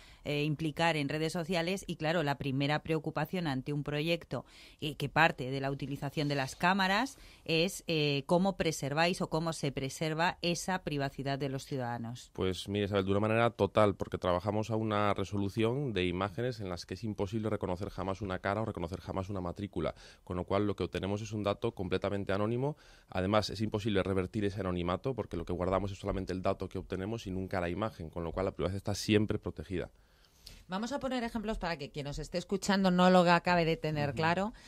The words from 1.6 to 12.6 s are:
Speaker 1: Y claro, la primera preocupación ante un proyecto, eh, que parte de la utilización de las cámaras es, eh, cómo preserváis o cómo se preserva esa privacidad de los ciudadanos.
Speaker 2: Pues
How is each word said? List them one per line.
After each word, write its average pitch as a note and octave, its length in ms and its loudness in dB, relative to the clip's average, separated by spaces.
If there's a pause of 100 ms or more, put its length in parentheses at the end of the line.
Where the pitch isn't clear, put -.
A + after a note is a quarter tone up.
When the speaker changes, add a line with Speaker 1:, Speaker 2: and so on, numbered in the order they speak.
Speaker 1:
Y E3+ 100 -4
claro, D#3+ 260 2
la C#3+ 160 0
primera C#3+ 440 0
preocupación D#3+ 640 -2
ante C#3 260 -2
un D3 100 -2
proyecto, D3+ 640 -2 (360)
eh, C#3+ 140 -4
que C#3 140 -4
parte C#3+ 420 4
de C3+ 100 -4
la C3+ 100 -2
utilización C#3+ 580 -4
de C#3+ 60 0
las C3 220 -2
cámaras F#3+ 600 2 (260)
es, E3 420 0
eh, D3 400 2
cómo F#3 300 4
preserváis E3 680 0
o D#3 80 -2
cómo D#3+ 220 0
se D3 200 -2
preserva D#3 680 -2
esa F3 400 -2
privacidad C#3 560 -2
de C#3 100 -2
los C3+ 160 -6
ciudadanos. A#2+ 720 -6
Speaker 2:
Pues F#2 340 -2